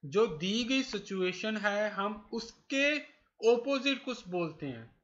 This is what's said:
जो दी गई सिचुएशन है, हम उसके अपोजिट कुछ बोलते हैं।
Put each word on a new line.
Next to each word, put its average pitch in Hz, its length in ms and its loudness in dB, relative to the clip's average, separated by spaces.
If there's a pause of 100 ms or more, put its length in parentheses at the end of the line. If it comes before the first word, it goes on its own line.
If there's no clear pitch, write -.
जो 147 220 4
दी 190 380 0
गई 262 180 2
सिचुएशन 196 720 -2
है, 208 340 0
हम 208 420 -4
उसके 277 640 0 (540)
अपोजिट 269 520 2
कुछ 233 240 -6
बोलते 165 380 -2
हैं। 117 380 -10